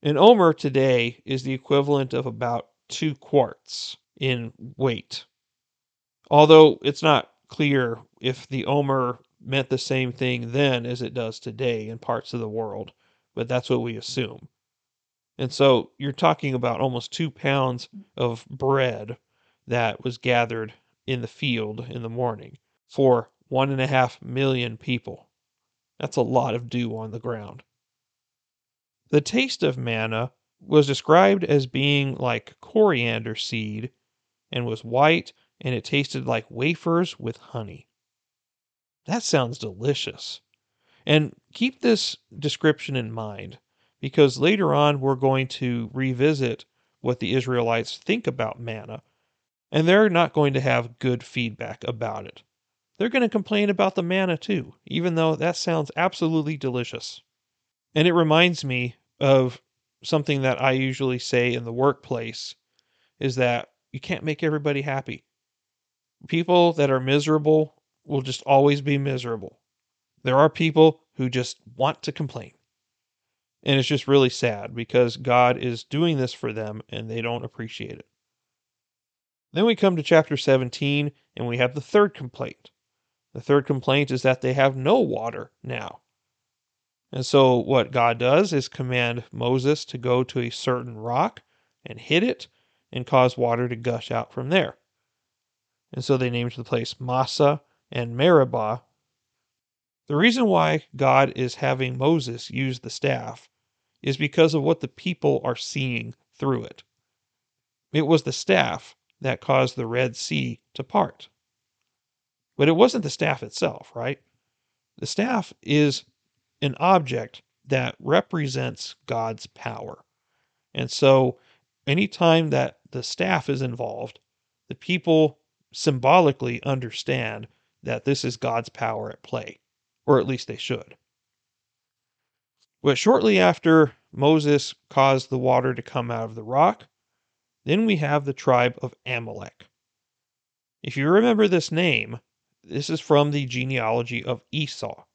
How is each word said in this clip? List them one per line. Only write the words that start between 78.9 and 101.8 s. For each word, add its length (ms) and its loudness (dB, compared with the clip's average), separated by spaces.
Then 120 2
we 100 4
come 220 2
to 60 -4
chapter 340 4
seventeen 760 0
and 100 -6
we 100 -4
have 180 0
the 60 -6
third 340 2
complaint. 560 -14
The 80 -12
third 260 2
complaint 440 0
is 120 -2
that 180 2
they 120 -2
have 240 2
no 240 2
water 520 -6
now. 380 -12
And 120 -6
so 320 6
what 360 2
God 260 2
does 340 2
is 160 -2
command 640 -4
Moses 540 0
to 120 -14
go 260 0
to 160 -6
a 100 -6
certain 460 -6
rock 460 -4
and 140 -14
hit 240 0
it 260 -4
and 140 -8
cause 300 2
water 320 -2
to 80 -8
gush 340 -6
out 220 -6
from 160 -10
there. 280 0
And 120 -8
so 120 2
they 140 0
named 260 -4
the 80 -10
place 360 -6
Massa 600 0
and 260 -8
Meribah. 640 2
The 80 -2
reason 300 4
why 380 2
God 400 4
is 200 -4
having 400 -2